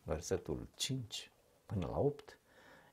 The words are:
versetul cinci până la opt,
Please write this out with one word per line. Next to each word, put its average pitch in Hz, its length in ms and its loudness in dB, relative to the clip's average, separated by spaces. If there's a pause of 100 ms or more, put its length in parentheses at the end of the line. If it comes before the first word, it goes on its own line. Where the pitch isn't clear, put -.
versetul 78 760 0
cinci - 540 -2 (360)
până 90 260 0
la 71 60 2
opt, 143 400 2 (540)